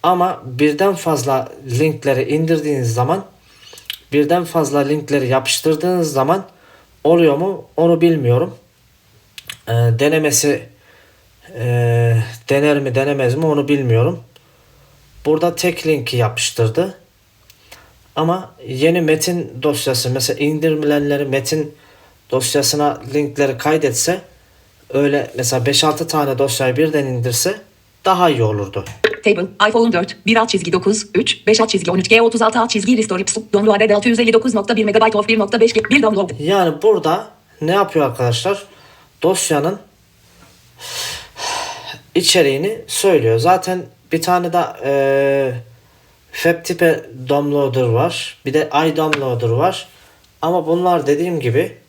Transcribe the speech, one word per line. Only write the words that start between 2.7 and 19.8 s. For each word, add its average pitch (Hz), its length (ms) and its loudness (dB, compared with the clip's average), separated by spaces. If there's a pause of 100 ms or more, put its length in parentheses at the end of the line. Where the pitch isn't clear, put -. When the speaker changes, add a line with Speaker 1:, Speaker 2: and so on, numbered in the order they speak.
Speaker 1:
zaman, 151 320 -2 (880)
birden 156 320 2
fazla 143 340 0
linkleri 143 480 0
yapıştırdığınız 156 880 0
zaman 160 320 0 (580)
oluyor 160 340 4
mu? 185 280 -4 (120)
Onu 165 240 4
bilmiyorum. 151 540 2 (1120)
Ee, - 60 -4
denemesi, 143 920 2 (920)
e, 120 600 2 (320)
dener 143 300 4
mi 131 160 -4
denemez 135 400 0
mi 160 100 -2
onu 147 220 0
bilmiyorum. 139 520 2 (1040)
Burada 160 300 0
tek 160 320 -2
linki 131 300 -2
yapıştırdı. 117 800 -2 (1160)
Ama 170 400 -2 (120)
yeni 156 340 2
metin 160 520 -2 (100)
dosyası, 139 460 -2